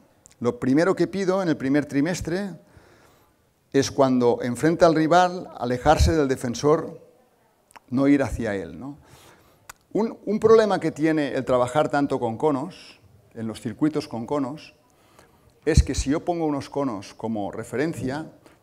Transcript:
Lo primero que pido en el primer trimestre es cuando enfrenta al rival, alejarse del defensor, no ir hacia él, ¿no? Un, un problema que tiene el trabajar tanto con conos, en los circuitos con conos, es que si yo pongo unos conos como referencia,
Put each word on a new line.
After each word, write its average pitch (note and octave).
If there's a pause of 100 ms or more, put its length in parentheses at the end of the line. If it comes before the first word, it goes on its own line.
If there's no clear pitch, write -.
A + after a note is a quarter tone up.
(400)
Lo A#2
primero D#3
que F3
pido F#3
en F3+
el D3+
primer C3+
trimestre E3 (1200)
es C3+
cuando B2
enfrenta D#3
al E3
rival, F3
alejarse C3+
del D3+
defensor, B2+ (880)
no C3
ir C#3+
hacia A2
él, E2+
¿no? C#3 (920)
Un, A3
un G#3
problema G#3+
que D#3+
tiene D3+
el C3
trabajar B2+
tanto C#3
con A2+
conos, D3 (340)
en A2+
los A2
circuitos D3
con A#2
conos, C#3+ (880)
es D#3
que C3+
si -
yo E3
pongo E3+
unos C#3+
conos B2
como G#2
referencia, C3 (360)